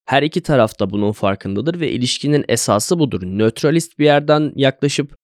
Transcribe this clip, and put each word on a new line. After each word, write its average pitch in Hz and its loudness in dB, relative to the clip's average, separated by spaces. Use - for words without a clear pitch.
Her 139 2
iki 151 -2
taraf 123 0
da 98 -2
bunun 104 -2
farkındadır 104 -4
ve 147 -4
ilişkinin 131 -2
esası 117 0
budur. 110 -2
Nötralist 117 0
bir 147 2
yerden 147 2
yaklaşıp 135 -2